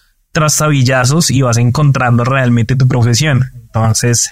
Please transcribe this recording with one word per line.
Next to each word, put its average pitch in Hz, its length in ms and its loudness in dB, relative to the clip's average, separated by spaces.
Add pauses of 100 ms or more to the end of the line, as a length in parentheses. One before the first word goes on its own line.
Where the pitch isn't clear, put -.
(320)
trastabillazos 143 1000 0
y 131 100 0
vas 120 160 0
encontrando 123 680 2
realmente 123 540 0
tu 131 100 2
profesión. 127 680 0
Entonces, 113 760 -2